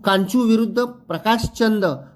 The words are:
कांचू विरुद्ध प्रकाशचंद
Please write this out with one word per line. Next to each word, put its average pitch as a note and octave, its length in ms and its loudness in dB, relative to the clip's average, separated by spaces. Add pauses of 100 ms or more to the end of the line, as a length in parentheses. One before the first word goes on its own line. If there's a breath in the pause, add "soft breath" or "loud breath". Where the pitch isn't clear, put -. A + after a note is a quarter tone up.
कांचू G3 360 2
विरुद्ध A3+ 420 2
प्रकाशचंद A3 1040 -2 (300 loud breath)